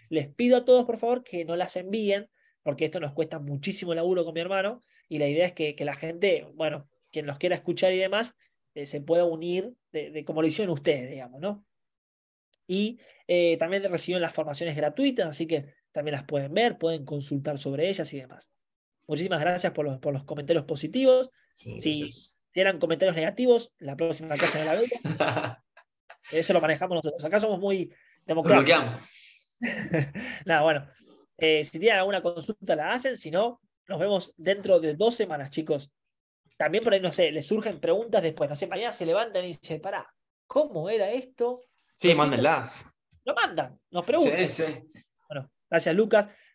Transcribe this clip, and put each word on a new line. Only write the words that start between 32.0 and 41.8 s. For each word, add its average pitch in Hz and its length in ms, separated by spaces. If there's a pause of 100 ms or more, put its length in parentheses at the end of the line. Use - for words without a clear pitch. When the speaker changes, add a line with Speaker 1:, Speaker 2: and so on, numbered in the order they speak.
Speaker 1:
consulta, 175 540
la 156 160
hacen. 247 240
Si 165 140
no, 220 320 (260)
nos 165 120
vemos 190 380
dentro 190 420
de 156 160
dos 214 180
semanas, 151 380
chicos. 156 400 (680)
También 160 260
por 226 100
ahí, 196 60
no 180 120
sé, 160 200
les 151 140
surgen 208 340
preguntas 196 440
después. 156 260
No 147 60
sé, 190 100
mañana 190 260
se 185 140
levantan 180 400
y 180 40
dicen, 156 300
"Pará, 185 320 (360)
¿cómo 214 420
era 208 220
esto?". 247 500 (340)